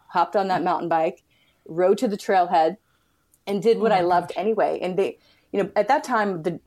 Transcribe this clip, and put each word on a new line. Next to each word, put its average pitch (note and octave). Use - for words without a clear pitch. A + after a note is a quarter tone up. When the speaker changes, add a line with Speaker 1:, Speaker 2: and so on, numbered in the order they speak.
Speaker 1:
hopped F3
on F#3+
that F3+
mountain E3+
bike, E3
rode F3+
to C4
the G3+
trailhead, F3
and G3
did A3+
what G#3+
Speaker 2:
Oh -
Speaker 1:
I F#3
Speaker 2:
my F3
Speaker 1:
loved F3
Speaker 2:
gosh. -
Speaker 1:
anyway. F3+
And F3+
they, F#3+
you G3
know, F#3+
at G#3
that C#4+
time, G3+
the E3+